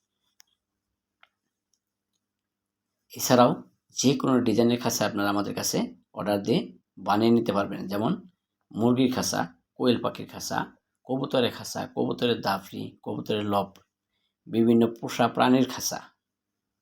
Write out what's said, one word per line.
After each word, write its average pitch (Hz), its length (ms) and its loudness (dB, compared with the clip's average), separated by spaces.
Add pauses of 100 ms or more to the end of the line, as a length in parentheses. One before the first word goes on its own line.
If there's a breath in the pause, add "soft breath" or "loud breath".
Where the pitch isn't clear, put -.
(3000)
এছাড়াও 127 520 4 (280)
যে 131 280 2
কোনো 131 220 2
ডিজাইনের 117 400 2
খাঁচা 113 260 -2
আপনারা 101 240 -2
আমাদের 101 240 -2
কাছে 101 400 -4 (180)
অর্ডার 101 300 -2
দিয়ে 147 360 -2 (200)
বানিয়ে 104 320 2
নিতে 117 220 4
পারবেন, 98 340 -2
যেমন 104 420 -4 (440)
মুরগির 123 420 2
খাঁচা, 101 400 -4 (200)
কোয়েল 127 280 0
পাখির - 260 -6
খাঁচা, - 440 -8 (320)
কবুতরের 131 480 -2
খাঁচা, - 340 -10
কবুতরের 123 540 -2
দাফরি, - 640 -6
কবুতরের 104 420 -4
লব, 101 280 -2 (760)
বিভিন্ন 117 540 4
পোষা 123 280 0
প্রাণীর 127 400 4
খাঁচা। - 420 -8 (720)